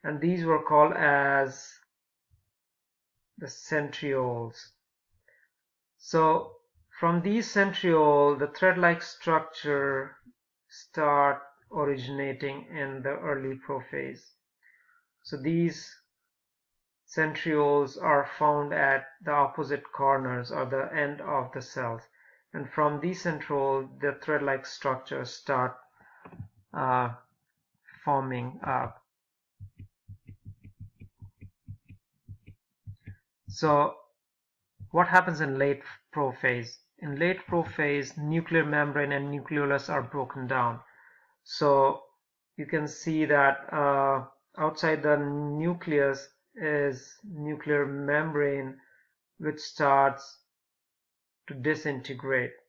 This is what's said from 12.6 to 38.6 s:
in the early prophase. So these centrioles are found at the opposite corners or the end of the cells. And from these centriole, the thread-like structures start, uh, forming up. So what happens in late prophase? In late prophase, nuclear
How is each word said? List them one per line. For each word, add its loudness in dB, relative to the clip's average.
in -8
the -2
early -4
prophase. -8
So -12
these 0
centrioles 0
are 2
found 2
at 2
the -4
opposite 0
corners 0
or -4
the -2
end -2
of -4
the -8
cells. -6
And -8
from 0
these -6
centriole, -2
the -2
thread-like 0
structures -6
start, -2
uh, 0
forming -2
up. -4
So 2
what 2
happens 4
in -2
late 0
prophase? -2
In -8
late -2
prophase, -2
nuclear 0